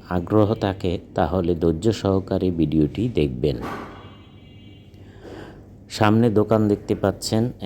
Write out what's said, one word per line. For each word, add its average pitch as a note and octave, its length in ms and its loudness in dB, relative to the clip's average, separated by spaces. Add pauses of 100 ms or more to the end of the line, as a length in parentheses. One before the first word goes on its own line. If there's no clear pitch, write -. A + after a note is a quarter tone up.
(160)
আগ্রহ G2+ 320 2 (160)
থাকে F#2 280 -2 (220)
তাহলে F2 380 0 (100)
ধৈর্য E2+ 300 2
সহকারে F#2+ 580 0
ভিডিওটি D#2 520 0 (160)
দেখবেন। C2+ 380 0 (2500)
সামনে A2 300 4 (120)
দোকান G#2+ 300 2
দেখতে G#2 340 0
পাচ্ছেন G#2 400 0 (240)